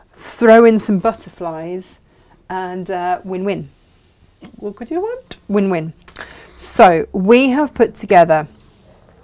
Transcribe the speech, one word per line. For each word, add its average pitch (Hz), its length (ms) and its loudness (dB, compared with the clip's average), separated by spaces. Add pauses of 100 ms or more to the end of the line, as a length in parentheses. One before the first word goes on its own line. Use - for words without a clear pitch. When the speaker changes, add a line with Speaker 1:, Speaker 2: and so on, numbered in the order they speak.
(140)
Speaker 1:
Throw 233 520 4
in 226 120 4
some 196 220 -2
butterflies 175 1000 -10 (500)
and, 185 420 -10
uh, 180 320 -4
win-win. 185 460 -6 (880)
Speaker 2:
What 208 180 -12
could 233 160 -16
you 339 100 -6
want? 494 360 -12 (100)
Speaker 1:
Win-win. 190 460 -2 (680)
So 180 520 2
we 240 380 2
have 277 240 -2
put - 220 -2
together, 165 520 2 (760)